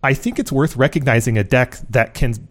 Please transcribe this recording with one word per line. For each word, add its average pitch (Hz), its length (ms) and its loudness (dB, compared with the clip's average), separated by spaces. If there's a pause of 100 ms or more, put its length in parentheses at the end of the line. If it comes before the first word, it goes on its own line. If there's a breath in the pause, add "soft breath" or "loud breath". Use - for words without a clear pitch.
I 135 120 2
think - 260 -4
it's - 100 -6
worth 143 260 0
recognizing 120 600 2
a 101 60 2
deck 127 340 0 (120)
that 113 240 0
can 117 360 -2